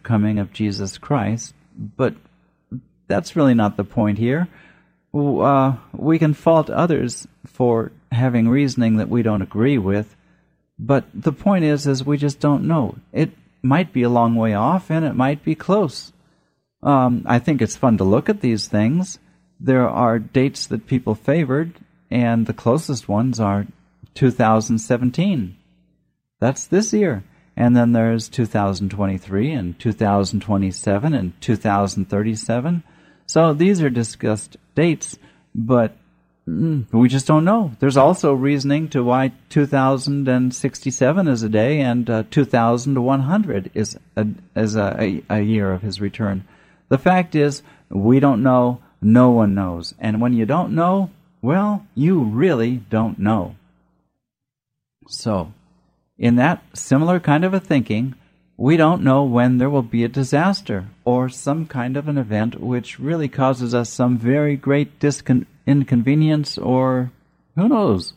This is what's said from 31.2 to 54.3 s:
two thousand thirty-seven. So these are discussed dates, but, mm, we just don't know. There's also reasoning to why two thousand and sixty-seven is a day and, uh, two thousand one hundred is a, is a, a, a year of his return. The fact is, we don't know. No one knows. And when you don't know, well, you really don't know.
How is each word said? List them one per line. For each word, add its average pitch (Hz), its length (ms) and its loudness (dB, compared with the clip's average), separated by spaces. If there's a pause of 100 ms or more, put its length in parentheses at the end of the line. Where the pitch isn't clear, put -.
two 113 160 -2
thousand 101 540 -2
thirty-seven. 117 720 -4 (460)
So 160 240 4
these 175 280 2
are 147 80 2
discussed 113 640 -4 (180)
dates, 156 440 -2 (360)
but, 113 440 0 (500)
mm, 123 460 -2
we 120 160 6
just 135 180 -2
don't 156 160 4
know. 190 380 0
There's 135 160 2
also 151 340 4
reasoning 139 600 0
to 131 120 0
why 131 300 0 (160)
two 147 160 2
thousand 135 640 0
and 127 260 0
sixty-seven 147 720 -2
is 117 160 0
a 107 60 -2
day 120 320 2
and, 123 280 -2
uh, 110 220 -2
two 143 140 2
thousand 123 580 0
one 135 160 2
hundred 139 540 -2
is - 260 -6 (160)
a, 107 120 0 (280)
is 107 220 -2
a, 101 200 0
a, 95 320 -2
a 104 120 0
year 104 320 0
of 92 80 -4
his 95 180 -8
return. 101 460 -4 (420)
The 135 100 2
fact 180 380 0
is, 147 280 0 (260)
we 113 320 4
don't 131 220 2
know. 123 360 2 (220)
No 123 300 6
one 110 220 4
knows. 90 460 -4
And 107 220 -2
when 123 100 0
you 113 140 0
don't 156 260 -2
know, 180 380 0 (320)
well, 196 440 -2 (100)
you 160 260 2
really 123 560 0 (120)
don't 110 300 -2
know. 98 380 -2 (1500)